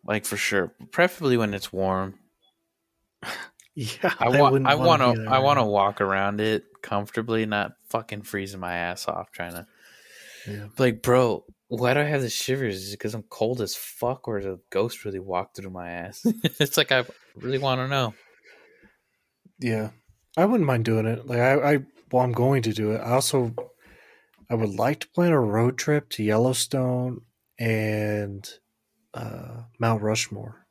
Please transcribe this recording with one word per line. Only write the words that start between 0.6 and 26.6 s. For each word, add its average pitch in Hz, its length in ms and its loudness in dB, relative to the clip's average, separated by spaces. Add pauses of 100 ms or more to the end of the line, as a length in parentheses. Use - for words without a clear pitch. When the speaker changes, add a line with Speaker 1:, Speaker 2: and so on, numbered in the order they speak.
Speaker 1:
Preferably 165 460 2
when 107 160 0
it's - 180 -8
warm. 95 480 -2 (1040)
<laughs> - 60 -10 (440)
Speaker 2:
Yeah, 147 460 -4
Speaker 1:
I 117 60 2
Speaker 2:
I 135 160 4
Speaker 1:
wa-, 139 100 8
Speaker 2:
wouldn't 135 180 2
Speaker 1:
I 143 60 6
Speaker 2:
wanna 139 120 2
Speaker 1:
wanna, 139 260 6
Speaker 2:
be 117 60 0
there 110 100 -6
Speaker 1:
I 131 80 4
Speaker 2:
right 135 60 4
Speaker 1:
wanna 139 180 6
Speaker 2:
now. 110 60 2
Speaker 1:
walk 101 340 2
around 101 400 0
it 110 240 0 (160)
comfortably, 113 640 -2
not 104 320 -2 (100)
fucking 107 360 -6
freezing 98 360 -8
my 87 160 -4
ass 87 320 -6
off - 240 -8
trying 87 220 -10
to 85 120 -12 (800)
Speaker 2:
Yeah. 104 220 -12 (100)
Speaker 1:
Like, 120 240 2
bro, 123 440 2 (240)
why 123 240 0
do 143 80 2
I - 20 2
have 147 180 0
the 120 80 -2
shivers? 127 460 -4
Is 95 180 -10
it 101 60 -14
'cause 107 160 -6
I'm 107 80 -8
cold 120 380 -4
as 98 120 -4
fuck, - 540 -6
or 107 140 -4
did 98 100 -6
a 90 80 -10 (120)
ghost 113 340 -2
really 95 140 -6
walk 95 360 -6
through 98 140 -12
my 90 200 -12
ass? 87 360 -10
<laughs> 226 180 0 (160)
It's 147 160 2
like, 143 160 2
I 127 140 4 (300)
really 131 240 -4
wanna 131 280 -2
know. 131 260 0 (1400)
Speaker 2:
Yeah. 110 340 -2 (440)
I 165 80 4
wouldn't 208 240 4
mind 123 160 2
doing 110 220 2
it. 117 200 -2
Like, 120 140 -2
I, 127 140 6 (220)
I, 135 40 2 (320)
well, 127 120 4
I'm 120 100 0
going 127 300 2
to 110 100 0
do 107 180 0
it. 113 60 -2
I - 160 -4
also, 123 420 2 (960)
I 120 60 0
would 107 200 0
like 123 240 0
to - 100 -12
plan 175 220 2
a 151 80 6
road 117 380 2
trip 147 320 -2
to - 140 -6
Yellowstone 123 960 0 (360)